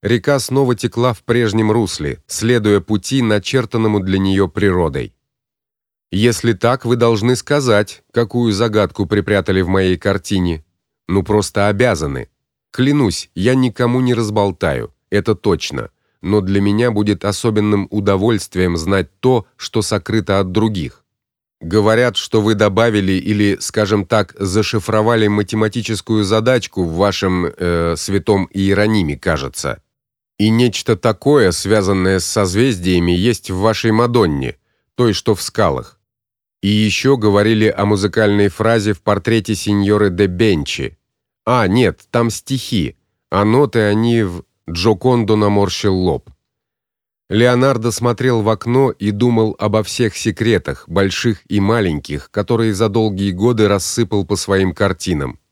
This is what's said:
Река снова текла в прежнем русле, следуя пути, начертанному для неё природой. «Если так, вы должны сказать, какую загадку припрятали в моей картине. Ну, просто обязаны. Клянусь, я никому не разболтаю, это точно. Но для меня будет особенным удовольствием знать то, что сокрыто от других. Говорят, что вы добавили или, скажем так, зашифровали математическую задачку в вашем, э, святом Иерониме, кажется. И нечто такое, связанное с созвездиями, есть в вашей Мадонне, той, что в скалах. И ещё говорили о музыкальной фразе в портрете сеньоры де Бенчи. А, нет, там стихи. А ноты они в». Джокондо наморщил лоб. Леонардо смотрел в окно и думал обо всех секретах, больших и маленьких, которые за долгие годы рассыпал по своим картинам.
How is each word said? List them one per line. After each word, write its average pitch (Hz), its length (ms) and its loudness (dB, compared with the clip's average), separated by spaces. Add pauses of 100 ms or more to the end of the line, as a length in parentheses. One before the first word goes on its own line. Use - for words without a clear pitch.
Река 123 360 0
снова 127 360 0
текла 120 380 -2
в - 100 -10
прежнем 110 480 0
русле, 90 560 -2
следуя 107 540 2
пути, 107 400 -2
начертанному 107 800 0
для 95 180 0
неё 95 300 0
природой. 82 640 -2 (960)
«Если 113 440 0
так, 120 320 0
вы 120 100 2
должны 117 400 2
сказать, 127 760 0
какую 117 420 0
загадку 104 520 0
припрятали 98 560 0
в 87 80 0
моей 95 300 0
картине. 90 640 -2 (420)
Ну, 98 160 0
просто 104 460 0
обязаны. 78 640 -2 (400)
Клянусь, 131 640 0
я 113 200 2
никому 127 460 0
не 123 140 0
разболтаю, 98 800 -2 (160)
это 101 240 0
точно. 78 560 -4 (320)
Но 101 180 0
для 98 200 0
меня 107 300 0
будет 104 340 -2
особенным 104 640 0
удовольствием 98 880 0
знать 90 320 0 (120)
то, 127 260 2 (100)
что - 260 -6
сокрыто 98 560 -2
от 92 140 -2
других. 104 520 -4 (560)
Говорят, 110 560 0
что - 240 -2
вы 107 140 2
добавили 104 580 2
или, 101 480 0
скажем 104 460 -2
так, 107 320 -2
зашифровали 107 920 0
математическую 107 960 -2
задачку 110 600 0
в 80 100 -4
вашем, 92 520 0
э, 85 500 -2
святом 98 560 -2
Иерониме, 98 640 0
кажется. 69 640 -6 (560)
И 107 100 2
нечто 117 480 0
такое, 117 560 2
связанное 95 640 2
с 87 60 -6
созвездиями, 92 880 0
есть 101 380 -2
в 92 80 -6
вашей 110 320 0
Мадонне, 107 680 0 (380)
той, 120 180 2
что 104 220 -2
в - 80 -8
скалах. 71 560 -4 (640)
И 101 60 0
ещё 107 480 2
говорили 107 520 2
о 101 160 -2
музыкальной 101 640 2
фразе 107 440 0
в - 100 -8
портрете 107 520 0
сеньоры 101 560 2
де 95 160 0
Бенчи. 90 720 -2 (460)
А, 120 220 2
нет, 104 440 2
там 117 200 0
стихи. 107 640 -6 (340)
А 101 140 2
ноты 120 360 2
они 110 420 2
в». 90 220 -6 (260)
Джокондо 110 640 0
наморщил 101 600 0
лоб. 90 340 -2 (1000)
Леонардо 123 600 2
смотрел 120 520 0
в 104 60 -2
окно 120 420 0
и 104 200 -4
думал 110 480 0
обо 107 240 0
всех 110 340 -4
секретах, 107 720 -2
больших 107 600 -2
и 104 120 -2
маленьких, 92 680 -2
которые 110 420 -2
за 107 160 0
долгие 101 440 -2
годы 107 340 2
рассыпал 101 580 -2
по 98 120 -4
своим 95 380 0
картинам. 82 640 -4 (120)